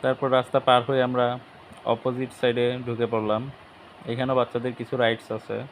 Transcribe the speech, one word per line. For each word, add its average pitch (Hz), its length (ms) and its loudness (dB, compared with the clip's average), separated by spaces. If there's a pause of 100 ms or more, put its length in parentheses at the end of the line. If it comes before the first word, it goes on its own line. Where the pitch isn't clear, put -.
তারপর 131 260 0 (100)
রাস্তা 127 300 2
পার 123 200 6
হয়ে 135 200 2
আমরা 123 200 2 (640)
অপোজিট 127 460 -4
সাইডে 120 260 2 (200)
ঢুকে 117 280 -2
পড়লাম। 107 280 0 (680)
এখানেও 131 280 -2
বাচ্চাদের 120 400 -2
কিছু 117 140 -8 (100)
রাইডস 113 240 0 (100)
আছে 107 200 -8 (140)